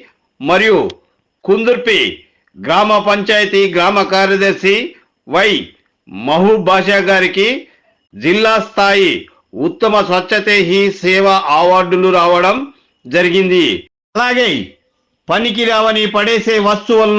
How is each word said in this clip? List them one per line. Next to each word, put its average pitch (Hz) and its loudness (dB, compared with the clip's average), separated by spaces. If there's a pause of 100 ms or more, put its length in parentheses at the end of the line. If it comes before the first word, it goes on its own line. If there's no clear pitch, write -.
(420)
మరియు 185 2 (680)
కుందుర్పి 226 0 (560)
గ్రామ 190 0
పంచాయతీ 202 0 (140)
గ్రామ 190 2
కార్యదర్శి 196 0 (520)
వై 185 0 (560)
మహబూబ్ 175 0
బాషా 190 0
గారికి 190 0 (680)
జిల్లా 196 0
స్థాయి 196 0 (540)
ఉత్తమ 208 0
స్వచ్ఛతే 196 -2 (140)
హి 190 2 (220)
సేవ 185 2 (300)
అవార్డులు 180 2
రావడం 175 2 (500)
జరిగింది. 180 0 (500)
అలాగే 247 0 (800)
పనికి 214 -2
రావని 220 0 (120)
పడేసే 220 0 (120)
వస్తువుల 208 2